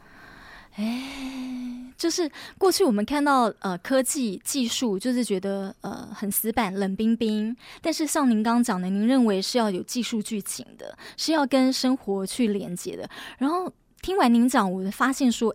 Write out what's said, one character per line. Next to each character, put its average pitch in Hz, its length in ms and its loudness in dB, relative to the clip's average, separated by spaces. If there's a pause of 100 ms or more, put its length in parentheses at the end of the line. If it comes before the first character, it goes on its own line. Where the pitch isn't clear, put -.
(760)
哎， 254 1200 -8
就 339 120 -2
是 330 220 -2 (260)
过 381 140 4
去 359 140 2
我 294 80 4
们 208 120 2
看 285 200 0
到， 262 340 4
呃， 185 200 -4
科 262 220 2
技 247 440 -2
技 254 240 -2
术， 226 280 0
就 254 160 -2
是 247 120 2
觉 196 160 0
得， 196 400 -6
呃， 214 340 -10
很 202 160 -4
死 220 220 -2
板、 214 200 0
冷 190 220 -2
冰 226 220 2
冰。 220 400 0 (260)
但 320 100 0
是 311 140 -2
像 285 240 2
您 214 140 4
刚 233 100 2
刚 240 80 4
讲 196 180 0
的， 180 80 -4
您 202 200 0
认 262 160 6
为 196 180 2
是 - 160 0
要 220 100 4
有 180 140 -2
技 - 180 -4
术 214 220 -2
剧 214 180 -4
情 - 240 -8 (140)
的， - 180 -14 (200)
是 - 160 0
要 302 120 4
跟 165 280 4
生 - 240 2
活 196 280 -2
去 220 240 0
连 180 280 -2
接 - 200 -8
的。 - 140 -10 (280)
然 269 120 0
后 359 220 -2 (280)
听 370 160 -2
完 277 160 6
您 233 160 6
讲， 220 220 2
我 190 220 -4
发 262 200 0
现 254 200 2
说， 226 220 0